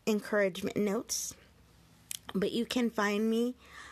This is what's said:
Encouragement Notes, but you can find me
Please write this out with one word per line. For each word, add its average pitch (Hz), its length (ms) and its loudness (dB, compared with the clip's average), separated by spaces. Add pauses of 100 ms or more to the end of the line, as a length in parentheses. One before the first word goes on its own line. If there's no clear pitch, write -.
Encouragement 202 680 2
Notes, - 600 -2 (1000)
but 185 200 0
you 226 120 0
can 233 240 0
find 208 400 2
me 240 260 0 (360)